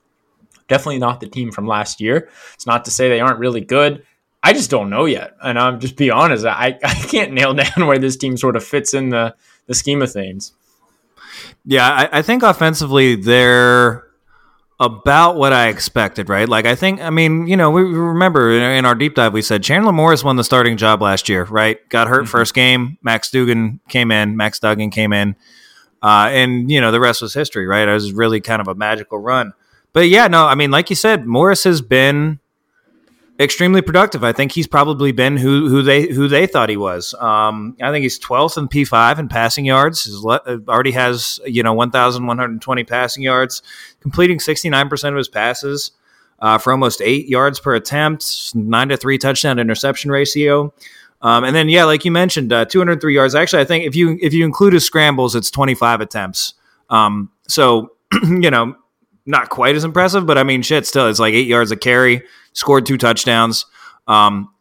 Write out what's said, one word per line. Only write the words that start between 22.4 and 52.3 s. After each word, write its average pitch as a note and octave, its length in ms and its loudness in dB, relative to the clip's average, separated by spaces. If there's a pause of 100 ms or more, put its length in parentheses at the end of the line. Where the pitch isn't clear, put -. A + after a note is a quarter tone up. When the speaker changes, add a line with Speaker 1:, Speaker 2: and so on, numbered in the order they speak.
Speaker 2:
game. B2+ 480 2
Max A2+ 280 -4
Duggan A#2+ 500 0 (100)
came A#2+ 200 0
in. G#2+ 280 0
Max G#2+ 200 -4
Duggan G#2+ 300 -2
came G#2+ 240 -2
in. G2+ 240 -2 (640)
Uh, G#2+ 300 4
and, B2+ 380 0
you D3 100 2
know, A2+ 120 2
the A#2 80 2
rest A#2+ 200 2
was A2 140 -12
history, C3+ 320 -6
right? G#2 200 0
It G#2 60 2
was G#2 220 -2
really A2+ 260 0
kind A2 220 -4
of F#2+ 60 -8
a F#2+ 60 -6
magical G#2+ 440 -6
run. A#2 340 -4 (400)
But, F3 160 4
yeah, G#3 200 6
no, E3 180 4
I C3+ 80 4
mean, C#3+ 160 0
like D3+ 180 0
you F3+ 80 -2
said, G3+ 300 0
Morris D#3 380 2
has E3 180 2
been C#3 580 0 (1000)
extremely F3+ 400 2
productive. F3 420 0
I A#2 100 0
think C#3 200 -2
he's D#3 140 -4
probably C#3+ 460 0
been C3 260 0
who, C#3 300 2
who C3+ 140 2
they, C#3 260 4
who C#3 200 0
they D3 180 2
thought C3 220 0
he G#2+ 80 -4
was. F#2 420 -6
Um, G#2+ 640 -2
I B2 100 -2
think D3 120 -2
he's B2+ 160 -4
twelfth D3 400 -2
in C#3+ 100 -4
P C#3+ 160 0
five B2 340 2
in C#3+ 100 -8
passing A#2 360 -2
yards. C#3 400 2
He's G2+ 160 -14
le-, A2+ 260 -2
uh, B2 120 -6 (100)
already B2 240 0
has, B2 540 -2
you A#2+ 160 -2
know, A2+ 100 0
one A#2+ 180 0
thousand B2 360 0
one A#2+ 120 -4
hundred A#2 220 -6
twenty B2 240 -6
passing B2 400 -4
yards, C3 380 -2 (380)
completing F3 380 0
sixty-nine C#3+ 520 -2
percent C#3+ 240 -4
of C#3+ 40 -4
his B2+ 100 -4
passes, B2 640 -6 (480)
uh, A2 180 2
for B2+ 120 -2
almost C3 300 0
eight C3+ 280 0
yards C#3 300 0
per C#3 160 -2
attempt, D3+ 800 -4
nine A#2 360 -2
to C3+ 80 -2
three C3+ 180 -2
touchdown C3+ 400 -2
to A#2+ 60 -2
interception C3+ 480 -4
ratio. C#3+ 640 0 (500)
Um, A#2 220 2
and C3 120 0
then, D#3 120 2
yeah, E3 160 4
like D3+ 200 2
you E3+ 80 0
mentioned, E3 400 0